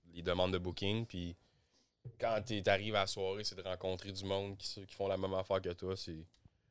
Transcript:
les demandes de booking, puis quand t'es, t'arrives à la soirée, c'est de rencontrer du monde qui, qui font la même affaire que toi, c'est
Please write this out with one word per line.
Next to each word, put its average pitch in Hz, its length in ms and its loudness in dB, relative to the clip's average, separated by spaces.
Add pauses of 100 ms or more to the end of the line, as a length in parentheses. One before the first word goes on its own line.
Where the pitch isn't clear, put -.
(120)
les 85 100 -10
demandes 90 300 4
de 92 60 2
booking, 98 480 -2
puis 87 280 -6 (880)
quand 113 240 2
t'es, 107 180 -2
t'arrives 104 340 4
à 101 40 6
la 95 60 4
soirée, 98 380 -2
c'est 104 100 -2
de 92 80 -10
rencontrer 92 500 -2
du 95 120 -6
monde 98 340 0
qui, - 260 -8
qui - 100 -16
font 98 140 0
la 95 80 4
même 95 160 0
affaire 92 300 2
que 90 100 -2
toi, 92 240 -4
c'est 82 300 -10 (440)